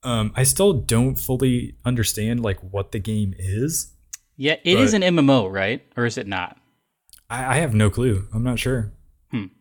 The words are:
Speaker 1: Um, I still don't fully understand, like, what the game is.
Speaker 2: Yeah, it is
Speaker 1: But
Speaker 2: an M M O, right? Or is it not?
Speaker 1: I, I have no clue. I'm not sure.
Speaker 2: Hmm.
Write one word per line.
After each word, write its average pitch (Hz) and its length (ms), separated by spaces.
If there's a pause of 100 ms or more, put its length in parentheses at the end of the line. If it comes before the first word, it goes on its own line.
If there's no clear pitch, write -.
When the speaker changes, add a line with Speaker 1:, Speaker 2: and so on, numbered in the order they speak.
Speaker 1:
Um, 113 340
I 131 80
still 190 280
don't 123 440
fully 127 580 (100)
understand, 117 580
like, 101 180
what 98 320
the 117 60
game 104 400
is. 110 540 (440)
Speaker 2:
Yeah, 143 280
it 180 140
is 247 140
Speaker 1:
But 214 40
Speaker 2:
an 196 60
M 180 160
M 139 100
O, 123 200
right? 98 340 (140)
Or 120 100
is 113 100
it 113 100
not? 92 300 (720)
Speaker 1:
I, 127 280
I - 0
have 135 180
no 107 160
clue. 107 420
I'm 110 120
not 123 140
sure. 123 340 (400)
Speaker 2:
Hmm. 104 140 (140)